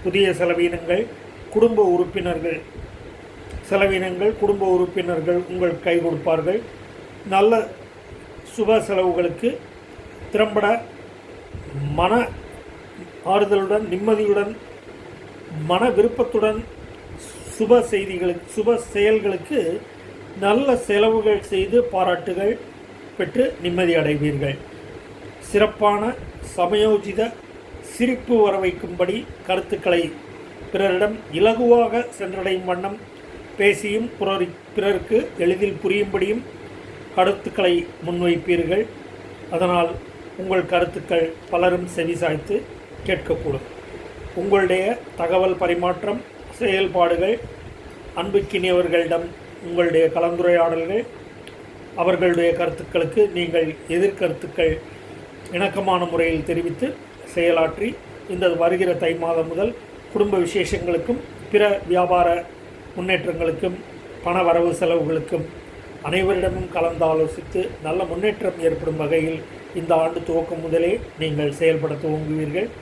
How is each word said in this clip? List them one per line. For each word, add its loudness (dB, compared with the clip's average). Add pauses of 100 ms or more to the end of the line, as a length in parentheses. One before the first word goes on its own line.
புதிய 4 (140)
செலவீனங்கள், 2 (500)
குடும்ப 6 (100)
உறுப்பினர்கள் -2 (1080)
செலவினங்கள், 2
குடும்ப 2 (100)
உறுப்பினர்கள் 2 (120)
உங்கள் 0 (100)
கை 4 (100)
கொடுப்பார்கள். 0 (760)
நல்ல 6 (920)
சுப 4 (100)
செலவுகளுக்கு 2 (840)
திறம்பட 2 (1300)
மன 4 (1120)
ஆறுதலுடன், 2
நிம்மதியுடன், 2 (1200)
மன 4 (100)
விருப்பத்துடன் 2 (1000)
சுப 6 (140)
செய்திகளுக்கு, -2 (120)
சுப 2 (180)
செயல்களுக்கு 2 (840)
நல்ல 4 (120)
செலவுகள் 4 (100)
செய்து 2 (140)
பாராட்டுகள் 0 (640)
பெற்று 0 (180)
நிம்மதி 2
அடைவீர்கள். 0 (920)
சிறப்பான 4 (440)
சமயோஜித 2 (720)
சிரிப்பு 0
வரவைக்கும்படி 0 (320)
கருத்துக்களை 2 (720)
பிறரிடம் 2 (240)
இலகுவாக 6 (140)
சென்றடையும் -2
வண்ணம் -2 (600)
பேசியும் 2 (120)
பிறரி-, 0 (260)
பிறருக்கு 2 (260)
எளிதில் 2
புரியும்படியும் 0 (760)
கருத்துக்களை 2 (340)
முன்வைப்பீர்கள். 2 (720)
அதனால் 2 (500)
உங்கள் 0
கருத்துக்கள் 0 (240)
பலரும் 2 (100)
செவிசாய்த்து -2 (520)
கேட்கக்கூடும். -2 (760)
உங்களுடைய 4 (340)
தகவல் 2
பரிமாற்றம், 0 (380)
செயல்பாடுகள் 2 (840)
அன்புக்கினியவர்களிடம் 2 (380)
உங்களுடைய 4 (100)
கலந்துரையாடல்கள், 2 (960)
அவர்களுடைய 4 (100)
கருத்துக்களுக்கு 0 (160)
நீங்கள் 2 (280)
எதிர்கருத்துக்கள் 0 (840)
இணக்கமான 2 (100)
முறையில் 2
தெரிவித்து -2 (480)
செயலாற்றி, 2 (440)
இந்த 2 (160)
வருகிற 4 (120)
தை 2 (120)
மாதம் 0
முதல் -2 (400)
குடும்ப 2 (100)
விசேஷங்களுக்கும் -2 (300)
பிற 6 (280)
வியாபார 4 (680)
முன்னேற்றங்களுக்கும் -2 (480)
பண 0 (120)
வரவு 4
செலவுகளுக்கும் 0 (600)
அனைவரிடமும் 0
கலந்தாலோசித்து 0 (240)
நல்ல 0
முன்னேற்றம் -2
ஏற்படும் -2
வகையில் 0 (400)
இந்த -2 (120)
ஆண்டு -2
துவக்கம் -2
முதலே 2 (280)
நீங்கள் -2
செயல்பட 2
துவங்குவீர்கள். -2 (120)